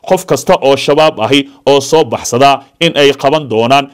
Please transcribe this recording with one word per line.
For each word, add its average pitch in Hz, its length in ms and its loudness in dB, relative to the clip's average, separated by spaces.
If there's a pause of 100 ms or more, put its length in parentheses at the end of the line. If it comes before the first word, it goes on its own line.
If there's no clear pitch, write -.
qof 185 240 -4
kasta - 360 -2
oo 139 140 2
shabaab 156 460 0
ahi 139 280 0 (160)
oo 139 140 2
soo 160 240 0
baxsada 127 560 0 (220)
in 165 160 -2
ay 139 160 4
qaban 143 360 -2
doonaan. 120 440 0